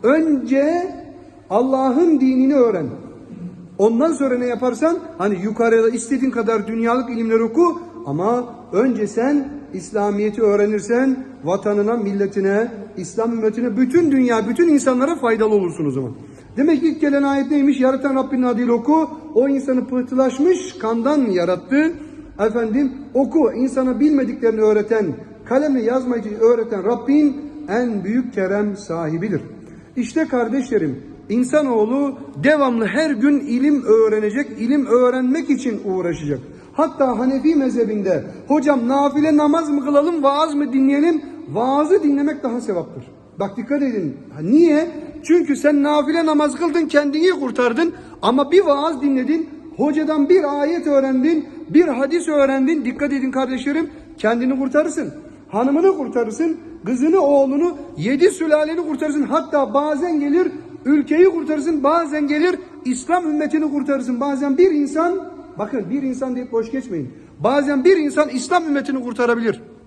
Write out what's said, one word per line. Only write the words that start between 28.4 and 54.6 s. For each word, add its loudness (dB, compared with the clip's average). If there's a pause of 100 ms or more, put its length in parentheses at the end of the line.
sahibidir. -4 (540)
İşte -2
kardeşlerim, -2 (340)
insanoğlu 0 (280)
devamlı 2
her 0
gün 2
ilim 0
öğrenecek, 2 (120)
ilim 0
öğrenmek 2
için -2
uğraşacak. -4 (340)
Hatta 0
Hanefi 0
mezhebinde, 0 (240)
"Hocam 2
nafile 2
namaz 2
mı -2
kılalım, 2
vaaz 2
mı -2
dinleyelim?" 2 (320)
Vaazı 2
dinlemek 0
daha -4
sevaptır. -6 (360)
Bak -6
dikkat -2
edin. -4 (200)
Ha, -12
niye? 4 (360)
Çünkü 2
sen 4
nafile 2
namaz 2
kıldın, 0
kendini 2
kurtardın. 0 (280)
Ama 2
bir 6
vaaz 0
dinledin, 0 (280)
hocadan 0
bir 4
ayet -2
öğrendin, 2 (240)
bir 6
hadis 0
öğrendin. 2
Dikkat -2
edin -2
kardeşlerim, -2 (280)
kendini 0
kurtarırsın. 0 (360)